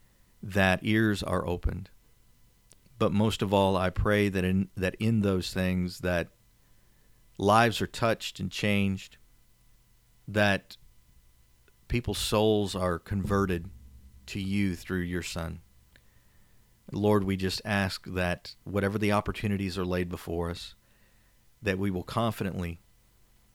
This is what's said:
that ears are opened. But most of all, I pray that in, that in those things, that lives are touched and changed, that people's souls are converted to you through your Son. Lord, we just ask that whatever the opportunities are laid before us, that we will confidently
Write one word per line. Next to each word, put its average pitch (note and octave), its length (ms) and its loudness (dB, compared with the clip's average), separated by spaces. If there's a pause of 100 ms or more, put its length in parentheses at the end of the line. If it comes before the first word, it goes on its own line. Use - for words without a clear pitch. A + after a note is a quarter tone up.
(440)
that F#2+ 400 2
ears G#2+ 400 2
are F2+ 240 -2
opened. F2+ 420 -4 (1080)
But G#2+ 120 2
most G#2 300 2
of G2+ 120 0
all, G2 220 6
I F#2 140 2
pray G#2 400 2
that F#2+ 140 0
in, F#2+ 320 2
that F#2 200 -2
in A2 260 2
those F#2+ 320 0
things, F#2 460 -2
that F2 280 0 (1120)
lives G#2+ 440 4
are F#2+ 60 -2
touched - 520 -2
and G2 120 -6
changed, G2+ 680 -2 (1120)
that G2+ 480 2 (1080)
people's A#2+ 300 -2
souls G#2 580 2
are F2+ 240 0
converted F#2+ 680 0 (580)
to G#2 120 -8
you G2 360 0
through F#2 260 -6
your F2 220 -4
Son. E2 360 -8 (1300)
Lord, G#2 320 2
we F#2+ 120 0
just F#2+ 300 -2
ask G2+ 420 -2
that F2+ 560 -4
whatever G2 340 -2
the G#2 140 0
opportunities G2 680 -2
are F#2 80 -2
laid F2+ 240 -2
before E2+ 400 -6
us, - 260 -10 (840)
that F#2+ 180 0
we G2+ 120 0
will F2+ 120 -2
confidently F#2+ 760 -4 (760)